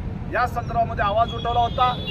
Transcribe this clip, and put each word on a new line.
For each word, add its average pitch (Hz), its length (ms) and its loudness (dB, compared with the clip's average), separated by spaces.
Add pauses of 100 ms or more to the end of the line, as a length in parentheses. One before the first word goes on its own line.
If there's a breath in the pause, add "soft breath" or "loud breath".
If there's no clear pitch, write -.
(320)
या 233 140 2
संदर्भामध्ये 233 580 0
आवाज 220 300 2
उठवला 233 260 0
होता, 247 500 2